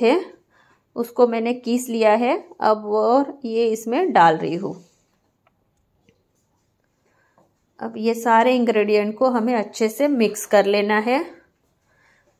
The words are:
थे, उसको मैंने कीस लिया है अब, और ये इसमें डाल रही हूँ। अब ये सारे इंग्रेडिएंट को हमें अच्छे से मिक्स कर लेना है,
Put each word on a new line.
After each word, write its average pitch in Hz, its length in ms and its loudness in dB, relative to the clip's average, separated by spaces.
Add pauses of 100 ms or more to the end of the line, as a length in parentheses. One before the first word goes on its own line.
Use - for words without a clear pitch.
थे, 247 140 2 (840)
उसको 240 300 0
मैंने 233 280 -2
कीस 240 340 -4
लिया 220 240 2
है 240 240 0 (240)
अब, 214 260 0
और 220 580 0
ये 233 220 -2
इसमें 226 460 -4
डाल 165 240 6
रही 165 180 -6
हूँ। 190 200 -8 (3000)
अब 226 160 -10
ये 226 180 -2
सारे 233 420 2
इंग्रेडिएंट 214 600 0
को 262 120 2
हमें 240 240 -2
अच्छे 214 340 -2
से 277 200 -2
मिक्स 226 380 0
कर 202 200 4
लेना 208 320 0
है, 247 400 -4 (1000)